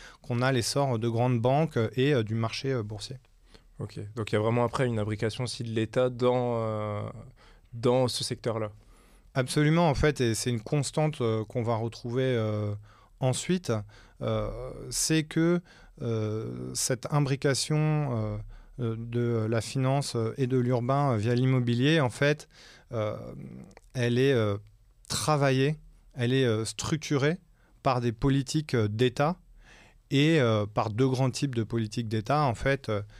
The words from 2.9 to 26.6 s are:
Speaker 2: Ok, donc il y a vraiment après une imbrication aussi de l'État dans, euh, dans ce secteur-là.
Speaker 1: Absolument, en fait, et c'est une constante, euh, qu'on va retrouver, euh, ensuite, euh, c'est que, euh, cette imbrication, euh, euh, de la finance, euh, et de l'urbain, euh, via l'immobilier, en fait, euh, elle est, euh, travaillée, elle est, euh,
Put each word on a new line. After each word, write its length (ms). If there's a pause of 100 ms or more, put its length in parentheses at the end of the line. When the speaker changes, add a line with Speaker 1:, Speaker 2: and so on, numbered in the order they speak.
Speaker 2:
Ok, 200 (160)
donc 180
il 20
y 40
a 20
vraiment 240
après 220
une 120
imbrication 460
aussi 180
de 80
l'État 400
dans, 480
euh, 440 (720)
dans 360
ce 160
secteur-là. 480 (640)
Speaker 1:
Absolument, 540
en 60
fait, 260
et 140
c'est 160
une 100
constante, 640
euh, 220
qu'on 180
va 140
retrouver, 480
euh, 500 (440)
ensuite, 540 (480)
euh, 300 (400)
c'est 320
que, 400 (400)
euh, 720
cette 380
imbrication, 640
euh, 580 (440)
euh, 180
de 500
la 140
finance, 540
euh, 200
et 100
de 120
l'urbain, 540
euh, 40
via 180
l'immobilier, 640
en 100
fait, 360 (460)
euh, 240 (800)
elle 240
est, 160
euh, 240 (500)
travaillée, 680 (360)
elle 200
est, 100
euh, 220